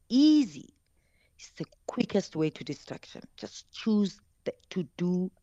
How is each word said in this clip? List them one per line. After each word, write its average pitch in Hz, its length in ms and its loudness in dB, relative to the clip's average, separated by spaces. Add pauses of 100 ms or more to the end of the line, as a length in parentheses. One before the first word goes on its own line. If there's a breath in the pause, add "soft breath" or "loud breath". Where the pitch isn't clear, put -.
easy 277 600 4 (720)
is - 160 -20
the 160 80 -8 (220)
quickest - 500 -2
way 156 140 0
to - 120 -14
destruction. - 600 -14 (140)
Just - 360 -16
choose 208 480 -2 (240)
the, - 80 -6 (180)
to 175 160 -4 (120)
do 180 320 0 (120)